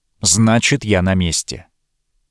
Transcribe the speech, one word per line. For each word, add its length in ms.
Значит, 640
я 160
на 140
месте. 540